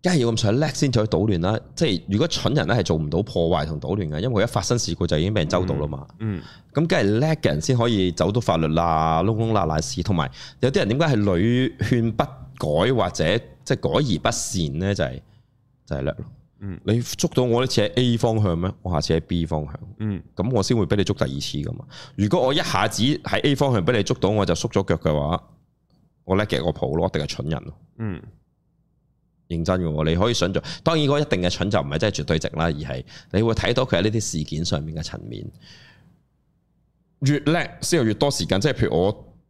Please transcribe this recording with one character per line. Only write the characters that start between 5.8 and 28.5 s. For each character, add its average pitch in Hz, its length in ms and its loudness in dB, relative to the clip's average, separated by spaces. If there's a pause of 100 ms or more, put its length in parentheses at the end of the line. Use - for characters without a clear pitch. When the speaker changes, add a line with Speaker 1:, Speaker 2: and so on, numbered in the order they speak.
Speaker 1:
嘛。 69 200 -10 (120)
Speaker 2:
嗯， 104 200 -4
嗯。 - 40 -12 (300)
Speaker 1:
咁 165 140 0
梗 175 120 2
係 113 40 2
叻 110 240 2
嘅 156 220 0
人 76 120 0
先 123 160 2
可 117 120 2
以 95 220 2
走 87 200 2
到 117 80 2
法 92 180 2
律 80 100 2
啦， 80 560 2
窿 110 120 2
窿 113 160 0
罅 98 160 2
罅 78 140 0
事。 - 200 -6
同 107 140 0
埋 76 140 0 (320)
有 131 100 4
啲 185 80 2
人 113 100 2
點 131 100 0
解 165 60 4 (100)
係 107 40 2
屢 107 580 2
勸 113 340 2
不 143 120 -2
改 90 680 0
或 98 160 2
者 87 280 2 (280)
即 - 80 0
係 - 60 -2
改 - 100 -2
而 110 300 2
不 113 120 0
善 80 480 -2
呢？ 98 160 0
就 87 80 -2
係， 65 180 -6 (640)
就 71 100 -6
係 67 60 -4
叻 69 100 -2
咯。 - 140 -10 (340)
Speaker 2:
嗯。 98 240 -10
Speaker 1:
你 117 180 2
捉 - 320 -4
到 127 100 2
我 120 180 2
呢 131 60 0
次 117 140 2
喺 101 140 0
A 123 220 2
方 110 260 2
向 85 140 2
咩？ 92 120 0 (120)
我 90 100 -6
下 76 80 0
次 80 140 0
喺 80 80 2
B 85 240 -2
方 78 200 -4
向。 71 140 -12 (200)
Speaker 2:
嗯。 104 220 -4 (140)
Speaker 1:
咁 117 160 -2
我 110 100 2
先 120 160 2
會 101 80 4
俾 101 120 0
你 98 80 2
捉 101 100 0
第 - 80 -2
二 67 60 -2
次 67 280 -6
㗎 71 140 -4
嘛。 - 140 -12 (300)
如 101 120 2
果 151 180 2
我 135 80 2
一 151 40 2
下 113 320 0
子 - 120 -2
喺 - 440 0
A 143 100 4
方 139 160 2
向 95 140 2
俾 123 100 2
你 101 80 2
捉 127 160 -2
到， 92 100 2
我 104 160 2
就 87 80 2
縮 113 160 -2
咗 98 140 0
腳 82 140 0
嘅 76 200 0
話， 73 240 0 (840)
我 92 100 0
叻 104 100 2
嘅 65 160 -2
我 85 120 0
抱 - 160 -4
咯， 82 180 0
一 - 100 -2
定 73 80 -2
係 - 20 -8
蠢 67 200 -6
人 80 160 -4
咯。 - 100 -14 (260)
Speaker 2:
嗯。 101 220 -6 (1300)